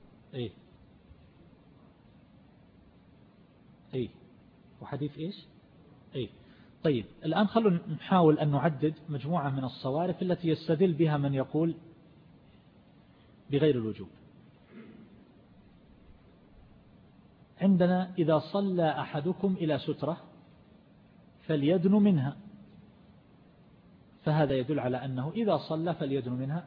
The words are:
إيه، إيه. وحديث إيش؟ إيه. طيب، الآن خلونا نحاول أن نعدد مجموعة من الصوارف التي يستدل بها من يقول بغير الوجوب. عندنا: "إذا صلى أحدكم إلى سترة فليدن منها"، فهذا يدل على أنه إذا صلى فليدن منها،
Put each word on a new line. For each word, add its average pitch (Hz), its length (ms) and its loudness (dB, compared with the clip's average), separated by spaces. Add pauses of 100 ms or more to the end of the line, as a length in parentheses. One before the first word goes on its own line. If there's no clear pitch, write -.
(340)
إيه، 123 180 -8 (3500)
إيه. 123 160 -4 (720)
وحديث 143 360 -8
إيش؟ 165 280 -10 (720)
إيه. 120 140 -6 (540)
طيب، 127 220 2 (200)
الآن 185 220 2
خلونا 202 400 2
نحاول 156 520 4
أن 151 120 2
نعدد 143 420 0 (160)
مجموعة 143 400 -2
من 135 140 -4
الصوارف 151 580 -4
التي 180 260 -2
يستدل 160 460 2
بها 151 240 2
من 139 160 0
يقول 156 420 0 (1800)
بغير 143 240 4
الوجوب. 107 320 -6 (3500)
عندنا: 185 560 2
"إذا 156 220 4
صلى 175 600 -2
أحدكم 180 520 -2
إلى 156 260 -2
سترة 151 380 -4 (1300)
فليدن 160 440 2
منها"، 190 460 4 (1900)
فهذا 151 300 2
يدل 135 260 0
على 123 260 -2
أنه 131 260 -4
إذا 202 260 0
صلى 160 380 -4
فليدن 135 360 -4
منها، 135 360 -6